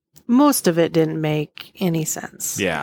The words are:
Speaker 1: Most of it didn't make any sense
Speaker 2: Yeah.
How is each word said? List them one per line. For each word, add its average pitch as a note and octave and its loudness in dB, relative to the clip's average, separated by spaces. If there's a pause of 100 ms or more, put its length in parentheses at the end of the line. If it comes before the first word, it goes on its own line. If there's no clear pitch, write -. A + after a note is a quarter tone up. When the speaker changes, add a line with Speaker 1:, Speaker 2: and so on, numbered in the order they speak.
(280)
Speaker 1:
Most C4+ 4
of E3+ 2
it E3 2
didn't D#3+ 0
make D3+ -4
any E3 -2
sense - -8
Speaker 2:
Yeah. F#2+ -2